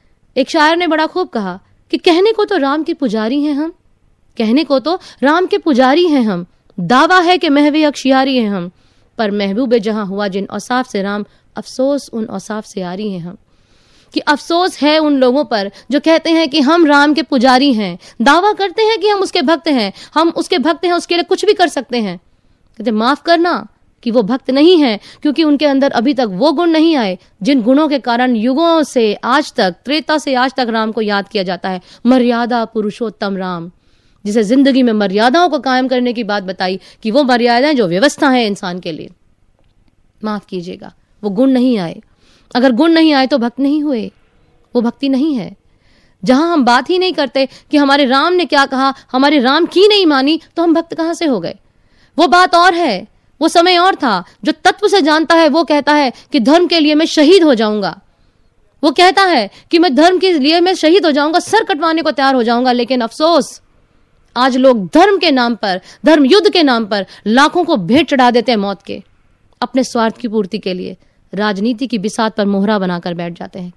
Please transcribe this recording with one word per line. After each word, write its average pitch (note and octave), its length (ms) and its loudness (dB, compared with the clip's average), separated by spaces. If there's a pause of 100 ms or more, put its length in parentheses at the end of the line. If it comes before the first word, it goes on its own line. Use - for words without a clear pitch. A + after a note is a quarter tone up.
(380)
एक C4 120 -2
शायर D#4+ 280 2
ने F4 100 -2
बड़ा D#4 180 0
खूब D#4 240 -6
कहा F#3+ 300 -8 (320)
कि - 60 -4
कहने F#4 340 2
को G#4 140 0
तो G4+ 120 -2
राम C#4+ 260 -2
के E4 100 -6
पुजारी A#3 480 -4
हैं D4 120 -2
हम, D#4 200 -6 (640)
कहने A#3 260 0
को C4+ 160 0
तो E4 200 -4 (240)
राम D#4+ 220 2
के G4+ 120 -2
पुजारी D4 500 2
हैं C#4+ 140 2
हम, F#3 240 -2 (340)
दावा C#4 400 2
है F4+ 180 2
कि E4 120 -2
महवे D4 340 2
अख्तियारी C4+ 540 0
हैं A3 120 0
हम, F#3 220 -6 (460)
पर G#3+ 140 -2
महबूब G#3 460 -2
जहां G#3 300 -4
हुआ G3 200 -6
जिन G3 180 -6
औसाफ B3 440 -6
से G3+ 120 -6
राम, G3+ 240 -6 (300)
अफसोस C4+ 580 -6
उन A3 120 -6
औसाफ G#3 400 -12
से - 160 -12
आरी F#3+ 300 -8
हैं F#3 80 -10
हम। F3 180 -14 (760)
कि D#4 60 -4
अफसोस E4+ 640 -2
है D4+ 180 2
उन D4 180 0
लोगों B3+ 280 2
पर G3 260 -6 (200)
जो C#4+ 80 0
कहते D#4+ 300 0
हैं D#4+ 200 0
कि D4+ 120 0
हम D#4+ 240 4
राम C#4+ 280 4
के D#4 100 -2
पुजारी C4 500 2
हैं, F#3+ 260 -6 (220)
दावा E4+ 320 2
करते G4 280 -4
हैं G#4+ 180 0
कि F#4+ 80 -2
हम G#4 120 0
उसके F#4 220 -2
भक्त D#4+ 260 -2
हैं, A3+ 260 -2 (200)
हम E4 160 2
उसके F4 280 -4
भक्त D#4 280 -2
हैं, F4 60 0
उसके F4 240 -2
लिए F4 80 0
कुछ F4+ 220 -4
भी G#4 80 4
कर F4+ 140 0
सकते A#3+ 300 -6
हैं। G3 200 -6 (600)
कहते, A3 140 -4
"माफ A3+ 320 -2
करना E4 440 0 (360)
कि A#3+ 80 -4
वो A#3 120 2
भक्त A#3 260 -4
नहीं D4+ 280 4
है, A#3+ 220 0 (220)
क्योंकि D4+ 220 0
उनके D4+ 220 0
अंदर C4+ 260 2
अभी B3 220 0
तक A#3+ 160 -2
वो G#3 220 0
गुण E4+ 180 0
नहीं D#4+ 260 2
आए G3 220 -2 (260)
जिन C4 180 2
गुणों C4+ 260 2
के C#4 120 -2
कारण A#3+ 360 0
युगों D4 480 0
से A3 300 0
आज B3+ 400 -4
तक, F#3 220 -2 (100)
त्रेता D#4 320 -2
से C#4 180 -4
आज B3+ 180 -2
तक B3+ 160 -4
राम A3 220 -2
को A3+ 100 -4
याद G3+ 280 -4
किया G3 140 -4
जाता F3+ 260 -6
है। F#3 120 -8 (240)
मर्यादा A#3+ 600 0
पुरुषोत्तम G#3+ 720 -6
राम, F3+ 340 -10 (540)
जिसे G#3 180 0
जिंदगी C4 400 2
में A#3 100 2
मर्यादाओं G#3+ 560 0
को C#4+ 100 -4
कायम B3+ 280 -2
करने B3 260 -2
की A#3 100 -6
बात G3+ 200 -4
बताई F#3 360 -6 (240)
कि A3 80 -4
वो C#4+ 120 2
मर्यादाएं B3 520 2
जो A3 120 0
व्यवस्था B3 420 0
है B3 160 2
इंसान F#3 340 -6
के F3 120 -10
लिए, - 180 -14 (1120)
माफ G#3+ 220 -8
कीजिएगा, F#3 480 -14 (300)
वो G#3 60 -4
गुण A#3+ 200 0
नहीं B3+ 280 2
आए। E3+ 240 -6 (540)
अगर B3+ 160 2
गुण D4+ 200 2
नहीं D#4+ 220 4
आए C4 140 2
तो C#4+ 100 0
भक्त A#3+ 220 -4
नहीं C#4+ 240 0
हुए, A3+ 280 -6 (640)
वो B3 60 0
भक्ति A#3 280 -4
नहीं C4+ 260 -2
है।" F#3 200 -8 (720)
जहां C#4+ 260 2
हम D4 140 2
बात B3 240 2
ही F4+ 100 0
नहीं F#4 140 -2
करते C4+ 340 -2 (240)
कि D4+ 60 2
हमारे C#4+ 280 2
राम C#4 280 0
ने F4 120 0
क्या C#4 200 2
कहा, C4 280 -2 (180)
हमारे C#4 280 2
राम C#4 260 2
की F4+ 220 2
नहीं G4+ 180 4
मानी, D4 360 0 (140)
तो E4+ 80 -2
हम E4+ 100 2
भक्त E4 200 -2
कहां E4 200 -4
से F4 120 -6
हो B3 140 0
गए? - 160 -10 (640)
वो E4 100 2
बात F4+ 280 4
और F4 180 4
है, A#3 340 -2 (340)
वो D#4+ 60 2
समय F4 300 2
और F#4 180 2
था। G3+ 280 -2 (200)
जो D4 80 -2
तत्व G4 360 0
से F#4+ 140 2
जानता D#4 340 2
है E4 140 4
वो E4 140 0
कहता D4 300 0
है C#4+ 200 0 (180)
कि D4 80 0
धर्म D#4 280 4
के E4+ 120 0
लिए D4+ 160 2
मैं D#4 100 2
शहीद D#4+ 380 4
हो D4+ 100 4
जाऊंगा, G#3+ 480 -4 (840)
वो D4+ 80 2
कहता F#4 300 4
है D4+ 280 0 (220)
कि F4 80 2
मैं D#4+ 160 2
धर्म E4+ 240 4
के F#4 140 0
लिए D#4 260 2
मैं F4+ 160 0
शहीद E4+ 300 2
हो D#4 60 2
जाऊंगा, D4 280 0
सर G4+ 240 0
कटवाने E4 380 -2
को D#4 100 -2
तैयार C4+ 240 0
हो B3 80 0
जाऊंगा। A#3+ 280 0
लेकिन B3 300 -2
अफसोस, D#4 600 -2 (760)
आज B3+ 200 0
लोग B3 300 2
धर्म F#4+ 300 4
के E4+ 140 0
नाम A#3+ 240 0
पर, F#3+ 260 -6 (240)
धर्म D4 200 4
युद्ध E4+ 240 4
के E4+ 140 2
नाम A#3 220 2
पर G3 200 -4 (220)
लाखों D4 360 2
को D#4+ 140 0
भेंट A3+ 320 0
चढ़ा B3+ 220 2
देते A#3 200 0
हैं A3+ 60 0
मौत G3+ 240 -6
के, - 220 -14 (580)
अपने B3+ 220 -2
स्वार्थ A3+ 340 -4
की A#3+ 100 -10
पूर्ति G#3 300 -4
के F#3 160 -8
लिए F#3 240 -12 (360)
राजनीति G#3+ 540 -4
की A#3 100 -4
बिसात A3 380 -4
पर G#3 100 -2
मोहरा G3+ 340 0
बनाकर F3+ 340 -6
बैठ E3+ 260 -10
जाते F#3+ 200 -16
हैं। F3+ 180 -14